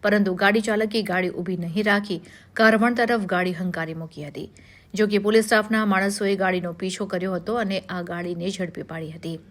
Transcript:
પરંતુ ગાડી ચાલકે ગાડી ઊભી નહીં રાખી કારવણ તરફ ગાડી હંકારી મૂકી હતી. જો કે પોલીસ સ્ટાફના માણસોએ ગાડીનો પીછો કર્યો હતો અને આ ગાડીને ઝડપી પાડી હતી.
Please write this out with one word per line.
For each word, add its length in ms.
પરંતુ 340
ગાડી 320
ચાલકે 340
ગાડી 320
ઊભી 240
નહીં 280
રાખી 340
કારવણ 400
તરફ 320
ગાડી 280
હંકારી 400
મૂકી 300
હતી. 240
જો 120
કે 140
પોલીસ 260
સ્ટાફના 400
માણસોએ 500
ગાડીનો 380
પીછો 320
કર્યો 260
હતો 240
અને 220
આ 140
ગાડીને 480
ઝડપી 340
પાડી 280
હતી. 240